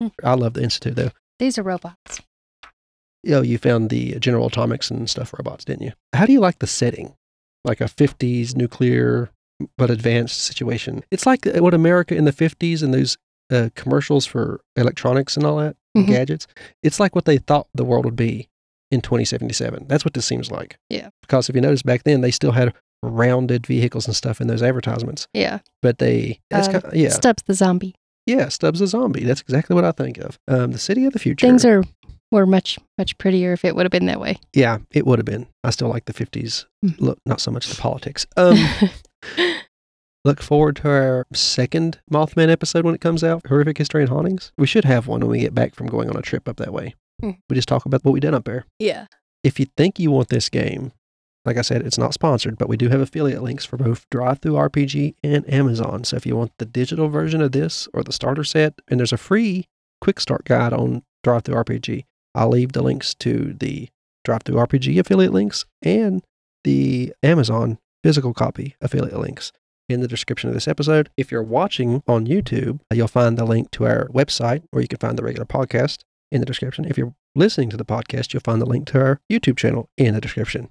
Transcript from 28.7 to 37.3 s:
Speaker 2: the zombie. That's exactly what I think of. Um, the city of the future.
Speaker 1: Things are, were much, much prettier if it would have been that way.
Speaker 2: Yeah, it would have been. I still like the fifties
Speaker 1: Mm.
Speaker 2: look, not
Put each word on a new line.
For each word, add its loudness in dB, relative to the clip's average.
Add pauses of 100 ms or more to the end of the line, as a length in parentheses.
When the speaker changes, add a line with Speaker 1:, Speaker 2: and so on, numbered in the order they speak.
Speaker 2:
the 2
zombie. -2
That's 0
exactly 0
what 4
I 2
think -6
of. -12 (100)
Um, 2
the -8
city 0
of 2
the -4
future. 2
Speaker 1:
Things 8
are, 6 (480)
were 4
much, 2 (200)
much -6
prettier 0
if -2
it 0
would 2
have -2
been 2
that -2
way. -6 (140)
Speaker 2:
Yeah, 4 (120)
it 4
would 6
have -6
been. -6 (180)
I 0
still -2
like -4
the -8
fifties -8 (180)
Speaker 1:
Mm. 0
Speaker 2:
look, 0
not -2